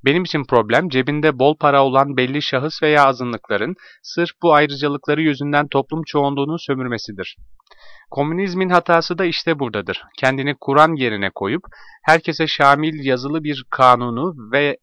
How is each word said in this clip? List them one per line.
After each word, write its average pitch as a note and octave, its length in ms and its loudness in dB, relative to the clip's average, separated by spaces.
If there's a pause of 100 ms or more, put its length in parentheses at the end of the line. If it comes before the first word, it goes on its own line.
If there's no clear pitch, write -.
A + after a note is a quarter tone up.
Benim D#3+ 200 2
için D3+ 200 -4
problem B2 440 2
cebinde D3 500 0
bol C#3+ 180 2
para C#3 280 2
olan C3+ 320 0
belli C3 260 -2
şahıs C#3 400 -4
veya D3+ 220 4
azınlıkların A#2+ 720 -2 (280)
sırf - 280 -4 (120)
bu E3+ 120 4
ayrıcalıkları D3 680 0
yüzünden D3 460 0
toplum D#3 380 -2
çoğunluğunu C#3 520 -2
sömürmesidir. A#2+ 760 -8 (760)
Komünizmin F3+ 580 -4
hatası E3+ 500 0
da F#3+ 60 0
işte E3 340 -2
buradadır. G#2 440 -6 (160)
Kendini C3+ 420 -2
Kur'an D3+ 340 4
yerine G#2+ 400 -2
koyup A#2+ 280 -4 (420)
herkese D#3+ 420 2
şamil D3 580 2
yazılı C3+ 400 -2
bir C#3 260 -6
kanunu B2 640 2 (180)
ve C#3+ 300 0